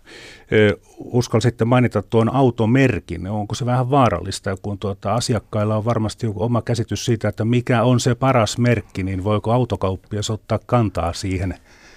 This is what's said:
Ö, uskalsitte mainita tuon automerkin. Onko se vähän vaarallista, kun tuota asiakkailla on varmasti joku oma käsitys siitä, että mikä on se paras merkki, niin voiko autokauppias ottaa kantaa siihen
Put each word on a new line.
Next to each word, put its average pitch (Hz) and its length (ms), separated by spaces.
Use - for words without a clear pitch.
Ö, 107 240
uskalsitte 120 680
mainita 120 360
tuon 113 340
automerkin. 117 920
Onko 104 280
se 123 100
vähän 123 240
vaarallista, 98 720
kun 101 180
tuota 98 360
asiakkailla 110 600
on 104 100
varmasti 110 400
joku 101 180
oma 117 180
käsitys 107 440
siitä, 110 220
että 107 180
mikä 120 380
on 123 160
se 120 160
paras 127 420
merkki, 117 460
niin 95 200
voiko 104 280
autokauppias 101 800
ottaa 107 360
kantaa 90 480
siihen 92 420